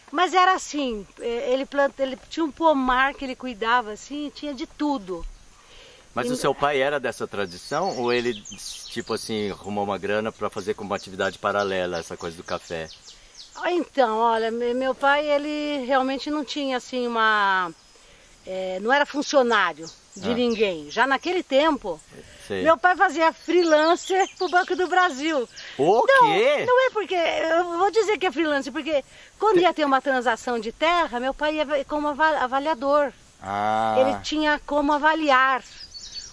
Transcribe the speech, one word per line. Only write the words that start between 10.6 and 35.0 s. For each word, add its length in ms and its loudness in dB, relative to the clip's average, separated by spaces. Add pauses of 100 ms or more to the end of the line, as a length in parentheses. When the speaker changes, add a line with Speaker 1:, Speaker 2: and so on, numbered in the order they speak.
Speaker 2:
como 160 -10
uma 60 -4
atividade 420 -4
paralela 600 -2
essa 180 -10
coisa 200 -10
do 80 -16
café? 440 -8 (800)
Speaker 1:
Então, 520 0
olha, 320 2
me-, 240 -2
meu 200 -2
pai, 320 2
ele 600 -2
realmente 440 0
não 140 -4
tinha, 320 -4
assim, 300 -6
uma, 640 2 (760)
é, 340 -6
não 120 0
era 140 4
funcionário 840 0 (280)
de 140 -6
Speaker 2:
Ah. 40 0
Speaker 1:
ninguém. 560 -2
Já 160 2
naquele 360 -2
tempo, 580 0 (460)
Speaker 2:
Sei. 160 -4
Speaker 1:
meu 140 6
pai 200 2
fazia 360 4
freelancer 1040 2
pro 120 -4
Banco 280 0
do 100 0
Brasil. 640 0 (300)
Speaker 2:
O 280 4
Speaker 1:
Não, 260 8
Speaker 2:
quê? 340 2
Speaker 1:
não 200 4
é 40 0
porque, 240 -4
eu 640 0
vou 120 2
dizer 280 2
que 80 0
é 60 2
freelancer, 400 -2
porque 320 -2 (340)
quando 220 4
ia 140 6
ter 100 0
uma 160 4
transação 600 0
de 100 -6
terra, 480 0
meu 160 -2
pai 220 -2
ia 300 -2
como 220 -2
ava-, 300 2
avaliador. 760 0 (300)
Speaker 2:
Ah. 560 0
Speaker 1:
Ele 240 2
tinha 440 0
como 260 2
avaliar 720 4 (720)